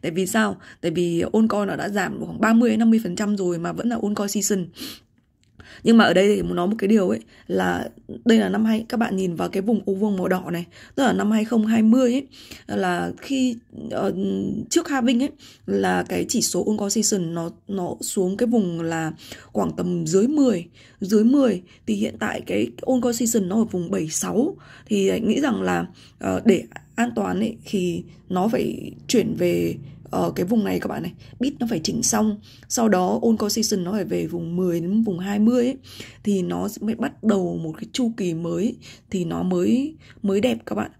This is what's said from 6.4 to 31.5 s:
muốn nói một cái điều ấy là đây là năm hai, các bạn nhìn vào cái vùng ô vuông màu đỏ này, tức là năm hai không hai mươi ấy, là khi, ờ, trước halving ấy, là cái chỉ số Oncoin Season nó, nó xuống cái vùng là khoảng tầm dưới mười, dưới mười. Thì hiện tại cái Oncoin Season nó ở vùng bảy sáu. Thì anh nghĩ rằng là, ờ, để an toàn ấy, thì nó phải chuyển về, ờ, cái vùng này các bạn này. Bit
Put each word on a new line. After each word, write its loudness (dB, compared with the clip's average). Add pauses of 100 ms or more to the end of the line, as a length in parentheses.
muốn -4
nói 0
một 0
cái -2
điều 4
ấy -2 (280)
là -2 (360)
đây 6
là 2
năm 0
hai, 0
các -4
bạn -2
nhìn -2
vào -2
cái -4
vùng 0
ô -2
vuông -2
màu -2
đỏ -2
này, -4 (300)
tức 2
là 4
năm 0
hai 2
không 2
hai 2
mươi 6
ấy, -2 (400)
là -2
khi, -2 (360)
ờ, -2 (560)
trước 0
halving 2
ấy, -2 (360)
là 0
cái -2
chỉ 0
số -2
Oncoin -2
Season 0
nó, -6 (160)
nó -4
xuống -2
cái 0
vùng 0
là -2 (340)
khoảng -2
tầm -2
dưới 4
mười, 2 (340)
dưới 4
mười. 4 (260)
Thì 0
hiện -2
tại -4
cái -2 (140)
Oncoin 0
Season 0
nó -2
ở 4
vùng -2
bảy -2
sáu. -2 (300)
Thì 2
anh 0
nghĩ 2
rằng 0
là, 0 (340)
ờ, -2
để 6 (320)
an 0
toàn -2
ấy, -4
thì -4 (260)
nó 0
phải -2 (160)
chuyển 2
về, 0 (360)
ờ, 0
cái 0
vùng 2
này -2
các -6
bạn -6
này. -8 (260)
Bit -2